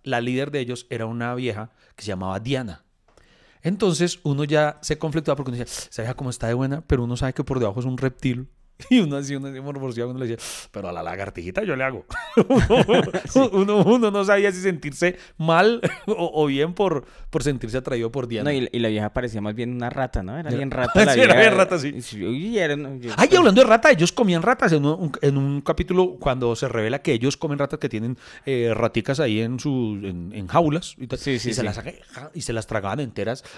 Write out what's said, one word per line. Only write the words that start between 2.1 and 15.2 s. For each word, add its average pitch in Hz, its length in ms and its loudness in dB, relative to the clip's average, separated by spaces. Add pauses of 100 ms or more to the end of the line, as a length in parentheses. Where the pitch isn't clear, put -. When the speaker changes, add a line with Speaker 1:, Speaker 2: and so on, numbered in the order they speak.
Speaker 1:
Diana. 120 440 -6 (760)
Entonces 175 640 0
uno 143 200 0
ya 151 380 2
se 151 160 -4
conflictúa 151 380 -2
porque 131 160 -6
uno 120 120 -6
dice, - 260 -12
"Esa - 120 -10
vieja 120 140 -6
como 131 140 -6
está 120 180 -6
de 117 60 0
buena", 135 320 -2
pero 123 180 0
uno 120 120 -4
sabe 127 180 -4
que 147 100 -6
por 131 160 -4
debajo 107 200 -2
es 123 60 -4
un 127 120 -4
reptil. 127 560 -4
<laughs> - 40 -20 (320)
Y 247 120 8
uno 143 160 -2
así, 143 180 -6
uno 135 140 -8
así 135 120 -14
morboseado, 131 480 -6
uno 127 100 -8
le 127 80 -4
decía, 113 160 -6 (280)
"Pero 98 180 -10
a - 20 -8
la 85 120 -8
lagartijita 98 600 -8
yo 170 120 -2
le 131 80 -4
hago". 131 220 -6 (300)
<laughs> - 0 -
Speaker 2:
<laughs> 240 960 4
Sí. 262 100 4 (140)
Speaker 1:
Uno, 202 300 4
uno 220 280 6
no 202 140 0
sabía 202 260 4
si 180 100 -8
sentirse 175 560 -2 (200)